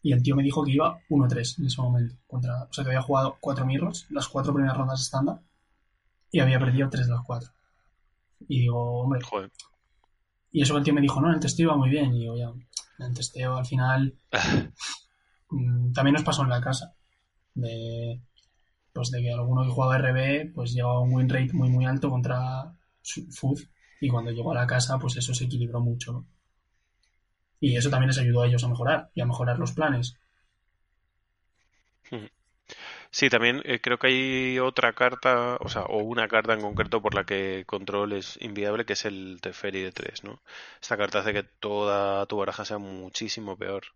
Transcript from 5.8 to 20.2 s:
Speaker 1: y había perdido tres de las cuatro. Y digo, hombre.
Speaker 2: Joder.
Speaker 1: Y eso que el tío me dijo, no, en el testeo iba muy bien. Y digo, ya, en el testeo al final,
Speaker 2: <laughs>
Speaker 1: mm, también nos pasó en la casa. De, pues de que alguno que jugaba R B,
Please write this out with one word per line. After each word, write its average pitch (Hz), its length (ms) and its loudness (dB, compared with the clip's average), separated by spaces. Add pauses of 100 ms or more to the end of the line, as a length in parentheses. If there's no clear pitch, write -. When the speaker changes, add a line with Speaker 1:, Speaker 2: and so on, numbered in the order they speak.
Speaker 1:
y 175 80 4
había 131 200 6
perdido 127 300 2
tres 131 180 0
de 120 60 2
las 120 100 -2
cuatro. 120 260 -6 (1000)
Y 131 140 2
digo, 120 400 0
hombre. 127 220 0
Speaker 2:
Joder. 98 280 -6 (1000)
Speaker 1:
Y 156 100 2
eso 135 120 2
que 147 60 2
el 139 60 0
tío 151 80 4
me 143 80 4
dijo, 139 200 2
no, 160 80 4
en 165 60 4
el 156 40 -2
testeo 151 260 2
iba 156 120 4
muy 131 120 4
bien. 139 260 2
Y 120 60 0
digo, 117 160 -6
ya, 120 120 -6 (500)
en 131 60 -10
el 123 80 -4
testeo 127 440 -4
al 127 80 -4
final, 131 480 2 (180)
Speaker 2:
<laughs> - 420 2 (760)
Speaker 1:
mm, 123 440 2
también 139 200 6
nos 151 100 4
pasó 151 200 2
en 131 60 2
la 120 120 2
casa. - 320 -4 (600)
De, 117 680 -6 (720)
pues 123 180 -4
de 123 100 -2
que 120 100 0
alguno 123 320 2
que 127 80 2
jugaba 131 260 2
R 131 160 2
B, 139 400 0